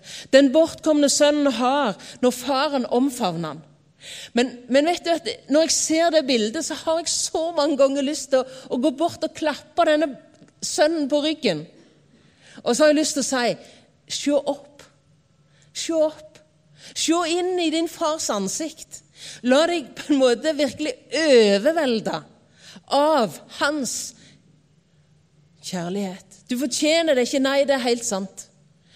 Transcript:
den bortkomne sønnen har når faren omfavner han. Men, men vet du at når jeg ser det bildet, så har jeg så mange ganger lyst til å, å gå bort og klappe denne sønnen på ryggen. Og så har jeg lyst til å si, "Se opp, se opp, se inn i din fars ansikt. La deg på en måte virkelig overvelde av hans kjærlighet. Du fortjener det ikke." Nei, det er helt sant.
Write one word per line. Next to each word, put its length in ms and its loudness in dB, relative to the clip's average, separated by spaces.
den 220 8
bortkomne 580 2
sønnen 460 2
har 360 0
når 120 2
faren 520 -2
omfavner 680 -2
han. 80 -16
Men, 140 2
men 220 4
vet 140 -4
du 100 0
at 140 -4
når 140 4
jeg 100 -2
ser 360 2
det 160 2
bildet, 380 0
så 100 -8
har 240 -2
jeg 120 -6
så 340 -4
mange 240 0
ganger 240 2
lyst 280 -6
til 100 2
å, 60 -10
å 60 -2
gå 160 2
bort 260 -4
og 120 -8
klappe 520 -2
denne 220 2
sønnen 440 0
på 160 0
ryggen. 380 -2
Og 140 -2
så 100 2
har 80 6
jeg 80 4
lyst 160 -2
til 80 -2
å 60 -6
si, 240 0
"Se 320 -2
opp, 480 -6
se 240 -4
opp, 420 -2
se 240 0
inn 320 0
i 80 0
din 160 0
fars 440 -4
ansikt. 680 -6
La 220 4
deg 260 -4
på 160 -12
en 80 4
måte 320 2
virkelig 400 -2
overvelde 1040 4
av 480 2
hans 320 -2
kjærlighet. 800 -8
Du 80 -4
fortjener 560 2
det 140 2
ikke." 180 0
Nei, 160 2
det 140 2
er 100 -2
helt 160 -2
sant. 460 -8